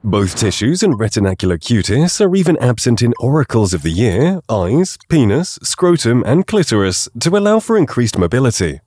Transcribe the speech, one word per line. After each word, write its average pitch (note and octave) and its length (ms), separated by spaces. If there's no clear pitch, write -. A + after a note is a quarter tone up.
Both G2+ 320
tissues A#2+ 480
and D#3 160
retinacular F#2+ 580
cutis A#2+ 640
are F#3+ 140
even F3+ 220
absent B2 440
in A#2+ 220
auricles A#2+ 500
of D2+ 120
the E2 160
ear, C#3 480
eyes, A2 500
penis, C#3 540
scrotum, D#3 640
and D#3 220
clitoris G#2 600
to F3 160
allow G#3 240
for A3 180
increased A#2+ 400
mobility. F2+ 680